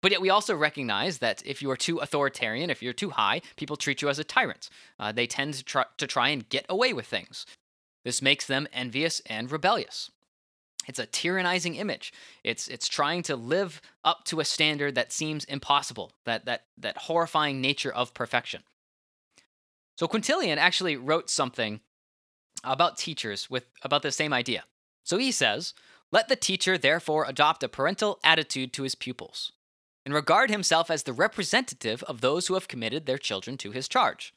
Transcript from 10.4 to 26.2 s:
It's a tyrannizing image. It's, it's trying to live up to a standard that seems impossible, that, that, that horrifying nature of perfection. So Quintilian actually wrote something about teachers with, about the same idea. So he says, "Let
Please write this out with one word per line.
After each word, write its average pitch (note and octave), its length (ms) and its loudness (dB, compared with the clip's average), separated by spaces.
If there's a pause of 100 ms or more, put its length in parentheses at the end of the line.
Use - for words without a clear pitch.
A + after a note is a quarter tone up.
It's C3 140 -8
a A2 60 -4
tyrannizing F3+ 720 -2
image. - 360 -6 (320)
It's, - 240 -4
it's - 180 -8
trying D#3+ 380 0
to D3+ 100 -2
live D#3 460 -2 (240)
up E3 220 0
to D#3+ 120 -2
a D3 60 0
standard C#3+ 500 0
that B2 180 0
seems D#3 340 -4
impossible, C#3 680 -2 (120)
that, A2+ 200 -2
that, A#2+ 220 -4 (120)
that - 200 -6
horrifying D#3 640 2
nature C3+ 320 0
of B2 220 -2
perfection. - 480 -2 (1400)
So E3 80 0
Quintilian A3 520 2
actually F3 380 4
wrote C#3+ 340 0
something A#2 500 -2 (840)
about C3+ 360 2
teachers A2+ 520 -6
with, B2+ 140 -4 (180)
about C#3+ 200 0
the C#3 100 -2
same D3+ 200 -2
idea. A#2+ 320 -2 (380)
So F3+ 160 0
he C4 140 0
says, B2+ 420 0 (380)
"Let - 160 4